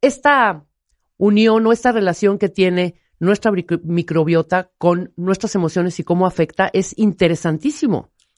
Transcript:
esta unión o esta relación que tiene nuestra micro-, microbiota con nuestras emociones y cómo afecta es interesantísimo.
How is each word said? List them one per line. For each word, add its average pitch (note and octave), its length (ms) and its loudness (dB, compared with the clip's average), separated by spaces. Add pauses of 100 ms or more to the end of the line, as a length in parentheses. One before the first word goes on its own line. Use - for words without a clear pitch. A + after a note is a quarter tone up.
esta A#3+ 640 0 (520)
unión A3 500 4
o A3+ 40 4
esta A#3+ 200 0
relación G3+ 480 0
que G3 100 0
tiene F3+ 460 0 (240)
nuestra G#3 320 0
micro-, E3+ 320 -4
microbiota E3 960 -2
con F3 360 0
nuestras F#3+ 380 -4
emociones F3 460 -2
y - 40 -6
cómo F3 220 0
afecta F3+ 480 -2
es - 240 -4
interesantísimo. F3+ 1120 -2 (280)